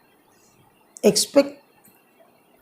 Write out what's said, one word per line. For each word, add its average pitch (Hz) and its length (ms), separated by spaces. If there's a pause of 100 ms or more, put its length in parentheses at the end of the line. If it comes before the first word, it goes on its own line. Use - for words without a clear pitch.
(1040)
এক্সপেক্ট 277 480 (1120)